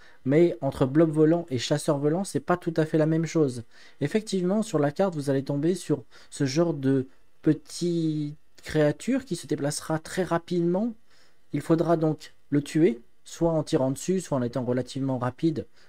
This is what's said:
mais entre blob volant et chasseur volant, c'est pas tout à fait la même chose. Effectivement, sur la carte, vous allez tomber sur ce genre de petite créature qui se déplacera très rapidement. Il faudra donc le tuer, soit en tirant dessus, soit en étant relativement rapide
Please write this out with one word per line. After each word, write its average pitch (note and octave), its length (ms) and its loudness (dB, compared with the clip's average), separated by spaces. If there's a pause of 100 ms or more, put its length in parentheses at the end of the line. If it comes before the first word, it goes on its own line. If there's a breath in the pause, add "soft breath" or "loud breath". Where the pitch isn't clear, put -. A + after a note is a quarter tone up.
(260 soft breath)
mais E3 340 4
entre C#3 240 0
blob D#3 260 4
volant D#3 380 4
et C3 80 -2
chasseur D3 420 0
volant, D3+ 240 0
c'est - 160 -4
pas F3 200 0
tout E3 180 -6
à D#3+ 80 2
fait D#3 140 0
la D3+ 80 4
même D#3+ 180 2
chose. C3+ 400 0 (380 soft breath)
Effectivement, F#3+ 580 0
sur D#3 180 -2
la C#3+ 140 2
carte, F#3+ 220 0
vous C#3+ 160 -4
allez C3+ 120 2
tomber C#3+ 320 0
sur D3 300 -4 (240 soft breath)
ce - 160 -4
genre D#3 300 2
de C3+ 320 0 (340 soft breath)
petite D#3 960 -2 (260)
créature D#3 640 0
qui F3 120 -6
se - 100 -10
déplacera D#3 520 -4
très - 240 -4
rapidement. F3 720 0 (600 soft breath)
Il C#3+ 80 -4
faudra E3 340 2
donc D#3 380 -2 (160)
le C#3+ 100 2
tuer, E3 400 2 (240)
soit E3 280 -2
en D#3 100 0
tirant C3+ 280 0
dessus, F3+ 300 -2
soit D3+ 160 -4
en B2 60 0
étant B2 220 -4
relativement B2+ 520 -2
rapide B2 500 -2 (220 soft breath)